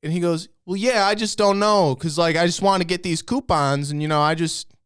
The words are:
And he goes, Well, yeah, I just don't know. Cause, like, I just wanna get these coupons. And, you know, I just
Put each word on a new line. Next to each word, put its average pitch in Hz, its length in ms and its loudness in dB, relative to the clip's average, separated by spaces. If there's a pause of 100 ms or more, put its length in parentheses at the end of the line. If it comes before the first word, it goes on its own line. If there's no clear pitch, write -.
And 151 100 -4
he 180 60 -2
goes, 170 300 -2 (160)
Well, 180 120 -6
yeah, 214 300 0
I 208 80 2
just 214 220 -4
don't 202 220 4
know. 202 360 4
Cause, 147 220 -6
like, 165 180 2
I 165 100 2
just 175 160 0
wanna 196 220 2
get 175 200 -4
these 170 180 -2
coupons. 143 720 -2
And, 147 100 -4
you 151 60 -4
know, 151 140 0
I 151 140 2
just 160 320 -6 (180)